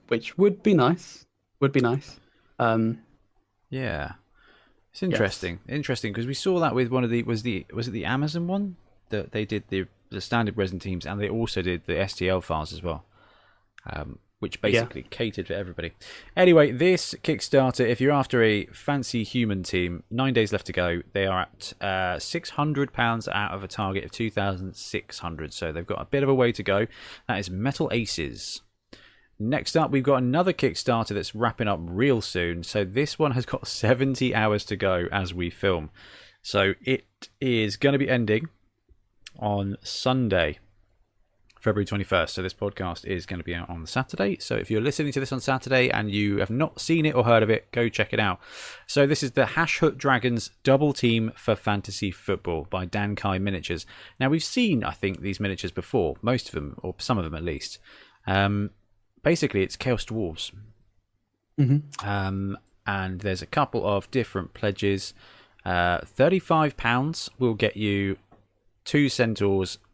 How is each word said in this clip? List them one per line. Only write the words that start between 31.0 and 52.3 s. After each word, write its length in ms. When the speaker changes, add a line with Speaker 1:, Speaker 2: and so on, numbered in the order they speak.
Speaker 2:
that's 200
wrapping 320
up 160
real 380
soon. 420
So 220
this 340
one 140
has 140
got 200
<laughs> 160
seventy 520
hours 320
to 100
go 340
as 240
we 160
film. 400
So 320
it 220
is 360
gonna 220
be 100
ending 400
on 420
Sunday, 800
February 280
twenty-first. 480
So 80
this 100
podcast 540
is 180
gonna 180
be 120
out 160
on 160
Saturday. 540
So 160
if 140
you're 120
listening 300
to 80
this 120
on 80
Saturday 480
and 220
you 280
have 120
not 280
seen 280
it 80
or 100
heard 180
of 60
it, 240
go 160
check 240
it 80
out. 200
So 200
this 160
is 100
the 140
Hash 320
Hut 180
Dragons 540
Double 280
Team 420
for 220
Fantasy 540
Football 580